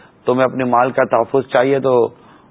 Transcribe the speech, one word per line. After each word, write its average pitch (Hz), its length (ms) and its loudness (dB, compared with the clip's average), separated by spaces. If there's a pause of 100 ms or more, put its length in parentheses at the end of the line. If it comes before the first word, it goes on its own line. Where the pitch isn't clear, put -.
(260)
تمہیں 127 180 0
اپنے 127 200 -2
مال 123 280 0
کا 131 120 0
تحفظ 123 480 -2
چاہیے 135 280 0
تو 123 280 2 (440)